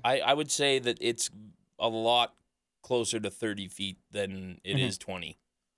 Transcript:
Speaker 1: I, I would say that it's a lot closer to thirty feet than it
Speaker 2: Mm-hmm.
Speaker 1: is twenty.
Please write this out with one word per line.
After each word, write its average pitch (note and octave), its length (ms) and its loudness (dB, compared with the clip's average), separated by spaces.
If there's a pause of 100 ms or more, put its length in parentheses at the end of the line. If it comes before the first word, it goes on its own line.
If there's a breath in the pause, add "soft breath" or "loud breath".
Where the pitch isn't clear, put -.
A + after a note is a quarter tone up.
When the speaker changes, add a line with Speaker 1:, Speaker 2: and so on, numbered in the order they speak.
Speaker 1:
I, B2+ 160 4
I C3+ 120 6
would D3+ 160 0
say C#3 300 4
that A#2+ 220 0
it's A#2 280 0 (480)
a A2+ 120 2
lot A2+ 480 2 (460)
closer A#2 360 0
to G#2 100 -4
thirty G2+ 380 -6
feet F#2+ 300 -8 (140)
than F#2+ 520 -6
it G2 140 -2
Speaker 2:
Mm-hmm. C3 80 2
Speaker 1:
is A2 120 -4
twenty. F2 400 -10 (400)